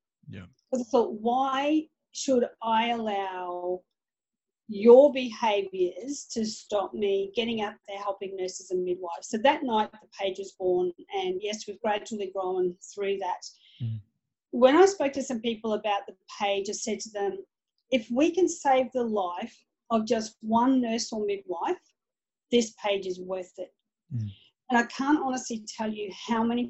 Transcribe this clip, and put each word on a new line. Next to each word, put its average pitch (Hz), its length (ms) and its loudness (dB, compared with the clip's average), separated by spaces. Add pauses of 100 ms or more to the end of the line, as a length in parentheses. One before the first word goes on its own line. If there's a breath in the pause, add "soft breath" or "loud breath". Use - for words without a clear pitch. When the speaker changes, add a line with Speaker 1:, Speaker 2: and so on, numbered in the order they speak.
(280)
Speaker 1:
Yeah. 95 160 -14 (260)
Speaker 2:
'Cause 254 120 -2
I - 80 -10
thought, 233 220 2 (100)
"Why 269 640 0 (240)
should 247 320 0 (180)
I 226 280 2
allow 185 920 -4 (880)
your 233 440 10
behaviours 214 1200 -2
to 226 120 -2
stop 208 480 -4
me 196 420 -2
getting 226 280 -2
out 214 120 -6 (140)
there 196 100 -8
helping 196 380 -6
nurses 185 360 -8
and 180 120 0
midwives?" 180 440 -6
So 220 100 -4
that 294 240 2
night, 220 300 0
the - 160 -20 (120)
page 190 180 -4
was 190 140 -12
born. 180 400 0 (220)
And 185 280 -4
yes, 208 240 -6
we've 202 140 -12
gradually 208 540 -4
grown 185 420 -2 (180)
through 196 260 -4
that. 185 200 -6 (420 loud breath)
Speaker 1:
Mm. 110 180 -6 (500)
Speaker 2:
When 254 260 6
I 359 80 10
spoke 294 300 2
to 269 80 -4
some 240 180 -6
people 220 320 -4
about 202 340 -2
the 190 80 -16 (240)
page, 202 300 0
I 208 40 -4
said 208 280 -6
to 214 100 -12
them, 202 280 -4 (520)
"If 254 200 0
we 285 200 2
can 349 180 2
save 262 440 2
the 254 120 0
life 202 520 -4 (340)
of 220 160 0
just 226 340 -2
one 240 400 4
nurse 233 320 -2
or 214 120 -4
midwife, 196 580 -4 (720)
this 233 200 4 (120)
page 196 220 0
is 185 140 -6
worth 185 380 -10
it." 180 160 -14 (400)
Speaker 1:
Mm. 110 140 -4 (420 loud breath)
Speaker 2:
And 240 80 4
I 240 60 4
can't 269 360 0
honestly 247 440 -6 (120)
tell 214 160 -4
you 208 200 -8 (160)
how 226 160 0
many 240 240 0